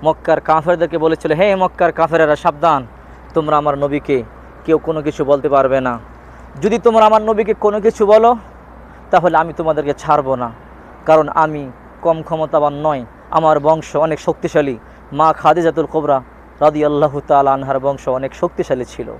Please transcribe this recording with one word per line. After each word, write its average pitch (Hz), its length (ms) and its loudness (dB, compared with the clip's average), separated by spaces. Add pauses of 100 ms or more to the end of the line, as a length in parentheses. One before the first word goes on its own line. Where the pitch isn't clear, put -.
মক্কার 156 380 0
কাফেরদেরকে 160 560 0
বলেছিল, 156 340 0
"হে 190 240 2
মক্কার 180 360 0
কাফেরেরা, 160 440 0
সাবধান, 147 520 0 (460)
তোমরা 156 240 0
আমার 147 200 -2
নবীকে 143 460 -2 (420)
কেউ 160 120 2
কোনো 156 240 -4
কিছু 147 240 -6
বলতে 143 240 0
পারবে 135 320 2
না। 123 180 -4 (640)
যদি 196 180 0
তোমরা 220 260 4
আমার 214 160 4
নবীকে 214 320 -2
কোনো 208 280 -2
কিছু 208 240 0
বলো, 220 300 6 (760)
তাহলে 170 260 2
আমি 165 160 0
তোমাদেরকে 151 400 -2
ছাড়ব 147 420 0
না, 123 160 -6 (540)
কারণ 156 240 4
আমি 151 420 -2 (300)
কম 160 200 -2
ক্ষমতাবান 147 640 -2
নয়, 143 200 -4 (260)
আমার 160 280 2
বংশ 156 360 -2
অনেক 156 240 -2
শক্তিশালী।" 151 580 -2 (360)
মা 156 200 2
খাদিজাতুল 160 520 2
কুবরা 143 360 -2 (380)
রাদিয়াল্লাহু 147 680 0
তাআলা 139 260 4
আনহার 135 260 -4
বংশ 139 300 -4
অনেক 131 260 -6
শক্তিশালী 139 500 -4
ছিল। 117 340 -14